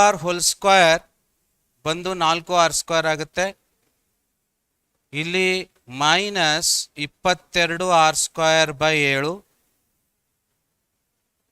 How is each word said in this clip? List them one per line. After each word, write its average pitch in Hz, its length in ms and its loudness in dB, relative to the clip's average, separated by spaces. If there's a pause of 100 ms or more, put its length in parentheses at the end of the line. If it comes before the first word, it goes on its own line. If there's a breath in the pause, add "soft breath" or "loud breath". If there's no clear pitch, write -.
ಆರ್ 208 200 4
ಹೋಲ್ 175 180 -4
ಸ್ಕ್ವೇರ್ 175 640 4 (840)
ಬಂದು 175 260 -6 (140)
ನಾಲ್ಕು 170 280 0 (100)
ಆರ್ 156 180 0
ಸ್ಕ್ವೇರ್ 160 320 -2
ಆಗುತ್ತೆ. 156 320 -6 (1800)
ಇಲ್ಲಿ 180 260 -2 (560)
ಮೈನಸ್ 170 680 0 (260)
ಇಪ್ಪತ್ತೆರಡು 170 920 -4 (160)
ಆರ್ 156 120 2
ಸ್ಕ್ವೇರ್ 160 560 0 (100)
ಬೈ 156 140 0 (180)
ಏಳು 143 180 -2 (2250)